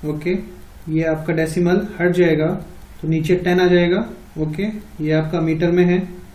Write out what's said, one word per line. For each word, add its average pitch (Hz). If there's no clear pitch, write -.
ओके, 151
ये 160
आपका 160
decimal 175
हट 175
जाएगा, 160
तो 156
नीचे 160
टेन 180
आ 180
जाएगा। 180
ओके, 151
ये 151
आपका 156
मीटर 160
में 180
है। 180